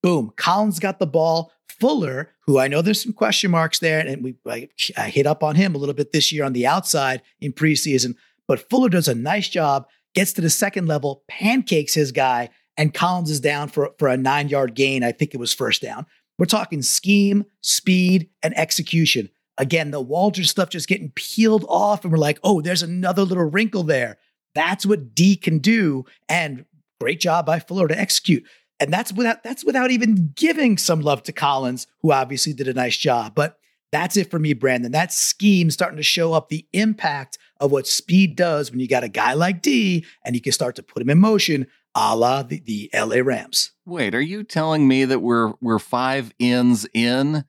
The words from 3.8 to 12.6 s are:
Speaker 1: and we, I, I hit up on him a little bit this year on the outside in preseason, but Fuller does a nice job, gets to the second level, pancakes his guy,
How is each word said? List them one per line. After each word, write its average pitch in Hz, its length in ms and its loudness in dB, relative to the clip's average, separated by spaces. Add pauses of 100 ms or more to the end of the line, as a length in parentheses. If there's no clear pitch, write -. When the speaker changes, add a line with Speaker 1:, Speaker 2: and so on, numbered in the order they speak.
Speaker 1:
and 139 220 -6
we, 123 140 -8 (100)
I, 117 220 -8 (300)
I 104 120 -4
hit 139 160 2
up 151 180 0
on 151 120 0
him 185 200 4
a - 20 -4
little 139 180 -4
bit 143 160 -4
this 147 180 2
year 151 140 -4
on 139 80 -2
the 123 160 0
outside 139 540 0 (180)
in 143 140 -8
preseason, 135 640 0 (340)
but - 200 -4
Fuller 254 200 4
does 170 180 2
a 127 80 0
nice 156 320 -2
job, 143 400 -2 (260)
gets 190 200 0
to - 80 -4
the 165 80 2
second 196 380 -2
level, 143 420 -4
pancakes 196 640 0
his 143 180 0
guy, 123 380 0 (260)